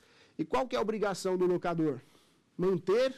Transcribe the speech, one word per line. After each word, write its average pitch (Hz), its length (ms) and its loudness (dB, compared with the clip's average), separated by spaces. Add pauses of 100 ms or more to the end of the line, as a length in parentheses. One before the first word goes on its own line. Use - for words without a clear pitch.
(380)
E 311 60 -2
qual 311 220 0
que 247 80 -6
é 240 40 0
a 233 40 0
obrigação 196 540 -2
do 180 80 2
locador? 165 560 0 (560)
Manter, 196 600 2